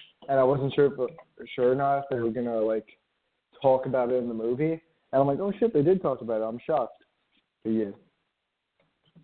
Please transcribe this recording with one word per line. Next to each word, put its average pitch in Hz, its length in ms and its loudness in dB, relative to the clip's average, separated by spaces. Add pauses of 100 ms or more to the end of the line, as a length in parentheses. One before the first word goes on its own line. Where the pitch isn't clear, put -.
(280)
and 135 120 0
I 131 40 6
wasn't 139 280 0
sure 143 140 4
if, - 680 -6
sure 123 180 4
or - 20 4
not 139 240 0
if 139 120 -6
they 127 100 -2
were 117 100 0
gonna, 117 280 -4
like, 110 280 -2 (760)
talk 131 240 4
about 127 260 -2
it 127 40 2
in 123 140 0
the 117 60 -6
movie, 127 460 -2 (320)
and 135 80 4
I'm 139 60 4
like, 143 140 0
"Oh 196 180 -2
shit, 233 160 0
they 147 80 4
did 185 180 4
talk 135 220 -4
about 110 180 -2
it." 110 40 -2
I'm 113 200 -8
shocked. 139 380 -4 (600)
But 110 60 -4
yeah. 110 200 0 (1300)